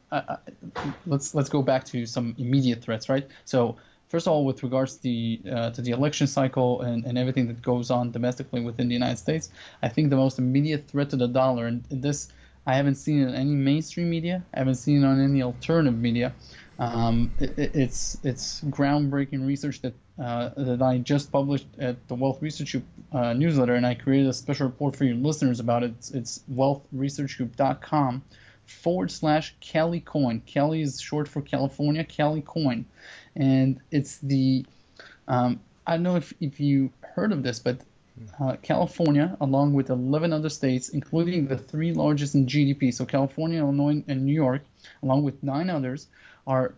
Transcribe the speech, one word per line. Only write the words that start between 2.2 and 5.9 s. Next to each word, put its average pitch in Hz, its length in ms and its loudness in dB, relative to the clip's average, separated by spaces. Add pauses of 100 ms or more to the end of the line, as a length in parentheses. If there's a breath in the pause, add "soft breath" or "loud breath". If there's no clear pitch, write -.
immediate 127 440 2
threats, 113 260 -6
right? 135 180 0 (180 loud breath)
So 120 320 0 (320 soft breath)
first 170 180 -4
of 180 60 4
all, 151 120 2
with 135 180 -2
regards 131 340 -2
to - 60 -16
the, 117 380 -2 (100)
uh, 117 200 -2
to 120 120 -8
the 120 100 -2